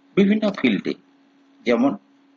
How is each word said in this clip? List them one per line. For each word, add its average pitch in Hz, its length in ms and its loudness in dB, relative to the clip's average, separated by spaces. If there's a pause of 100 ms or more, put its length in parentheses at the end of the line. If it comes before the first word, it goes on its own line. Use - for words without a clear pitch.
(160)
বিভিন্ন 202 280 2 (140)
ফিল্ডে, 98 360 -2 (720)
যেমন 120 260 2 (440)